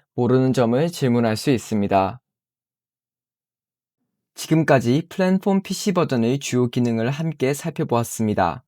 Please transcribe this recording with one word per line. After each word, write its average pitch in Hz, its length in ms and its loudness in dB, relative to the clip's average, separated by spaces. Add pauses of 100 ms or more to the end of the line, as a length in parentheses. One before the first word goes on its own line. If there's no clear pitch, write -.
(140)
모르는 127 380 2
점을 123 380 2
질문할 120 440 0
수 127 160 -2
있습니다. 101 720 0 (2250)
지금까지 151 760 2
플랫폼 190 540 0
피씨 196 300 -4
버전의 139 480 0
주요 123 280 0
기능을 117 400 -2
함께 143 460 -2
살펴보았습니다. 117 1120 -2